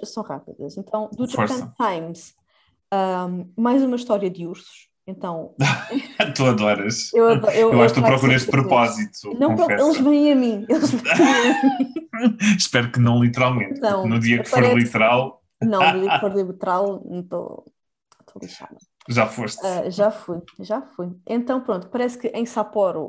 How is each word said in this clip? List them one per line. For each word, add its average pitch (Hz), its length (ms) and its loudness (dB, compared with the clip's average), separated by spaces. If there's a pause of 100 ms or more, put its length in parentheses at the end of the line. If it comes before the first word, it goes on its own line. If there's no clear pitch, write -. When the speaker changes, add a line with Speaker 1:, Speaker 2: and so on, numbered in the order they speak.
Speaker 1:
são 214 180 -10
rápidas. - 540 -12
Então, 214 340 -6
do 240 160 -6
Speaker 2:
Força. 247 380 -4
Speaker 1:
Japan - 120 -18
Times, 170 560 -6 (600)
hum, 180 640 -4
mais 240 260 4
uma 254 120 0
história 208 340 -2
de 170 180 -10
ursos. - 400 -18 (180)
Então 180 520 -10
Speaker 2:
<laughs> 147 800 -2
Tu 135 100 2
adoras. 107 680 0
Speaker 1:
Eu 226 160 6
ado-, 220 220 2
eu, 226 220 4
Speaker 2:
Eu - 0 -
Speaker 1:
eu 120 80 6
Speaker 2:
acho 117 120 6
que - 60 2
tu 120 40 2
Speaker 1:
trago 131 160 4
Speaker 2:
procuras 127 220 4
de - 100 -4
Speaker 1:
sempre 135 100 2
ursos. 120 80 -2
Speaker 2:
propósito, 117 720 0
Speaker 1:
Não, 294 160 2
pro-, 330 120 2
Speaker 2:
confessa. 233 220 2
Speaker 1:
eles 320 100 0
vêm 294 320 4
a 285 40 6
mim. 226 340 0
Eles 285 220 2
vêm 247 200 -2
a 339 140 6
mim. 247 340 2 (520)
Speaker 2:
<laughs> 214 460 2
Espero 120 340 -2
que - 80 -2
não 120 240 4
literalmente, 120 560 0
porque - 20 -6
Speaker 1:
Não, - 260 0
Speaker 2:
no 113 120 0
dia 117 220 2
que - 80 -8
for 123 140 2
Speaker 1:
aparece 120 120 4 (100)
Speaker 2:
literal 120 580 0 (180)
Speaker 1:
Não, 185 300 2
no 185 100 -2
dia 196 100 0
que - 80 2
for 202 160 -2
literal, 185 680 -2
não 175 180 -10
tô, 180 420 -12 (680)
tô - 80 -20
lixada. - 380 -20 (300)
Speaker 2:
Já 120 200 2
foste. - 360 -8
Speaker 1:
Ah, 185 260 -4
já 302 220 0
fui, 175 300 -12 (180)
já 214 220 -6
fui. 180 300 -12 (160)
Então, 240 340 -4
pronto, 190 280 -6
parece 247 280 -4
que - 120 -8
em 233 160 -6
Sapporo 208 640 -2